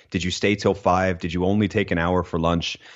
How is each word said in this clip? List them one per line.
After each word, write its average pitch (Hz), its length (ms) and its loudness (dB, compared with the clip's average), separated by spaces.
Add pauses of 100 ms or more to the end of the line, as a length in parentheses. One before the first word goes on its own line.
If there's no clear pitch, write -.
(100)
Did 90 140 -2
you 90 60 -2
stay 104 240 0
till 101 180 2
five? 92 460 0
Did 85 160 -6
you 87 100 0
only 101 240 2
take 101 220 -2
an 87 80 0
hour 90 240 0
for 85 160 -4
lunch? 85 400 0 (180)